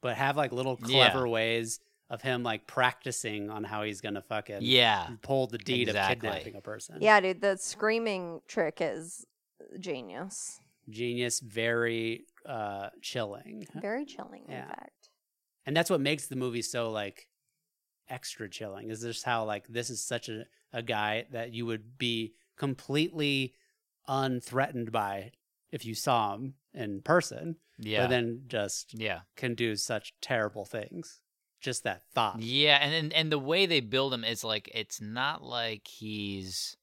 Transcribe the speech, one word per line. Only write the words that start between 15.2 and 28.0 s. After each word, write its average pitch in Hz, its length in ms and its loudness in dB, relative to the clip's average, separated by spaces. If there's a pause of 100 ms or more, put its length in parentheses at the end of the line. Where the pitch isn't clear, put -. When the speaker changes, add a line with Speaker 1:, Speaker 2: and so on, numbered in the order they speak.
Speaker 1:
And 143 120 0
that's 165 140 4
what 175 100 4
makes 143 280 2
the 131 80 -6
movie 120 260 0
so, 117 300 0
like, 104 360 -6 (800)
extra 127 400 -8
chilling, 107 420 -10
is 110 120 -6
just 117 220 -6
how, 117 200 2
like, 104 220 -4
this 117 240 -4
is 113 100 -6
such - 280 -4
a, 110 160 -8 (280)
a 120 100 -6
guy 110 500 0
that 117 200 -6
you 117 140 -4
would 113 320 -4
be 113 360 0 (220)
completely 143 960 0 (540)
unthreatened 131 840 0
by 101 400 -2 (380)
if - 140 -8
you 113 100 -6
saw 110 400 2
him 135 200 -8 (200)
in 104 280 -6
person. 165 540 2 (220)
Speaker 2:
Yeah. 107 240 2